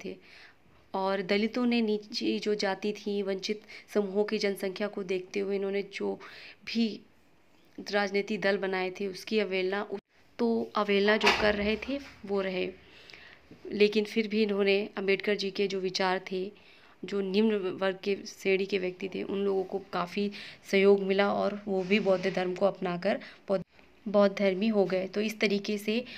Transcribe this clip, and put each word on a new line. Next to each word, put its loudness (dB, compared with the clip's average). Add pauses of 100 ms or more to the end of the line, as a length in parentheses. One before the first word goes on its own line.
थे। -12 (760)
और 0
दलितों 0
ने 4
नीची -2
जो 0
जाति -2
थी, -4
वंचित -4 (320)
समूहों 2
की 0
जनसंख्या -2
को -8
देखते -4
हुए -2
इन्होंने -2
जो -6 (460)
भी 0 (920)
राजनीतिक 0
दल 2
बनाए -2
थे, -6
उसकी -2
अवहेलना, 0 (500)
तो 0
अवहेलना 4
जो 4
कर 4
रहे 0
थे, -6 (260)
वो -2
रहे। -4 (1000)
लेकिन 4
फिर -2
भी 2
इन्होंने, 2
अम्बेडकर 0
जी -4
के -2
जो -4
विचार -2 (100)
थे, -4 (540)
जो -2
निम्न 4
वर्ग -2
के 0
श्रेणी 0
के -2
व्यक्ति -4
थे, -6
उन -2
लोगों 0
को -6 (120)
काफ़ी -2 (400)
सहयोग 8
मिला 2
और 0
वो 0
भी 4
बौद्ध 2
धर्म -2
को 2
अपनाकर 0 (280)
बौद्ध, 0 (440)
बौद्ध 6
धर्मी 2
हो 6
गए। 0
तो -2
इस -4
तरीके 0
से -2 (120)